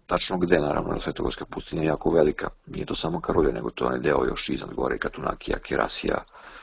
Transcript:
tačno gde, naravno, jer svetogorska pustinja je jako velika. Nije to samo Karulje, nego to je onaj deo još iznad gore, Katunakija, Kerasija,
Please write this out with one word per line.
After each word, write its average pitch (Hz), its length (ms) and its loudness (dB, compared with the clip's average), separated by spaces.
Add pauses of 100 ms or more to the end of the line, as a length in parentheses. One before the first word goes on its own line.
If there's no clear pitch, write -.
tačno 90 320 0
gde, 87 220 4
naravno, 78 340 0
jer 78 80 -2
svetogorska - 440 -4
pustinja - 360 -6
je 78 60 2
jako 78 240 2
velika. 76 380 4 (160)
Nije - 200 -6
to - 100 -4
samo 82 260 -2
Karulje, 78 320 2
nego 57 160 -4
to 62 160 -2
je - 20 2
onaj 64 120 0
deo 67 260 4
još - 240 -2
iznad - 240 -4
gore, 64 240 -2
Katunakija, - 600 -4
Kerasija, - 580 -2 (460)